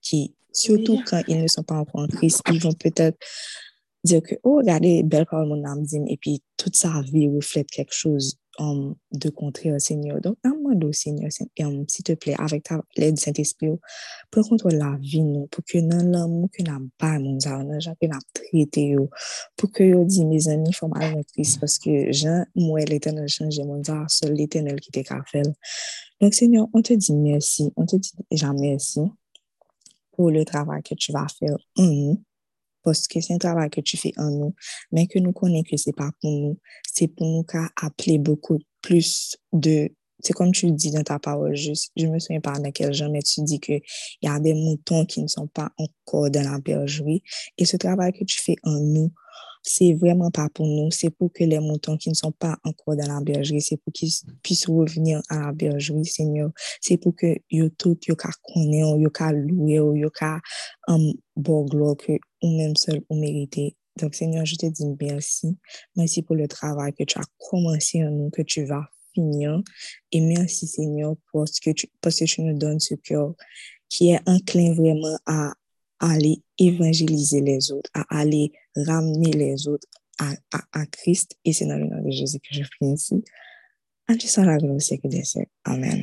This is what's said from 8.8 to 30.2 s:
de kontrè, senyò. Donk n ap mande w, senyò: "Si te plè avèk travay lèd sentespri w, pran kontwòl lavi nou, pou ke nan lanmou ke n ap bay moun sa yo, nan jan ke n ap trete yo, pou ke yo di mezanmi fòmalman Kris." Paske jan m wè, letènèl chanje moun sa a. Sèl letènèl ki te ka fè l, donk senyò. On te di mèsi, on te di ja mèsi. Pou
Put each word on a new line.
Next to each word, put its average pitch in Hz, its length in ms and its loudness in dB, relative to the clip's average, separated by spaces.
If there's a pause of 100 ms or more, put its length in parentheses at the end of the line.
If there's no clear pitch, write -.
de 151 240 -4
kontrè, 147 380 -4 (100)
senyò. 147 400 -4
Donk 208 200 -2
n 247 60 2
ap 294 140 -2
mande 202 240 2
w, 147 60 -2
senyò: 151 360 -4
"Si 147 760 -6
te 165 120 0
plè 147 240 -4
avèk 151 240 -2
travay 160 220 -6 (120)
lèd 151 220 4
sentespri 151 500 -2
w, 160 80 -2 (540)
pran 220 160 4
kontwòl 196 320 4
lavi 143 420 -2
nou, 143 300 0
pou - 100 -10
ke 170 220 0
nan 175 300 2
lanmou 170 360 0
ke - 140 -6
n 160 80 -4
ap 135 120 -8 (160)
bay 160 200 0
moun 135 220 -2
sa 135 180 -4
yo, 139 80 -6
nan 151 140 -6
jan 165 180 -10
ke 165 80 2
n 156 100 -2
ap 135 160 -12
trete 151 480 0 (140)
yo, 139 140 2 (480)
pou 202 140 0
ke 190 180 8
yo 180 160 8
di 185 240 4
mezanmi 156 460 2
fòmalman 156 580 -4
Kris." 151 280 0
Paske 147 520 0
jan 156 320 2 (100)
m 170 180 2
wè, 151 160 0
letènèl 151 420 -2
chanje 151 340 -4
moun 143 200 -6
sa 156 180 -4
a. 156 80 -8
Sèl 151 260 0
letènèl 151 460 -2
ki - 120 -12
te 135 120 -4
ka 135 220 -6
fè 143 160 -2
l, 151 60 0 (680)
donk 208 160 6
senyò. 233 360 6
On 226 120 6
te 240 140 4
di 175 140 2
mèsi, 147 640 2
on 165 140 0
te 190 120 2
di - 100 -10 (200)
ja 147 240 0
mèsi. 139 500 -2 (1120)
Pou 175 160 4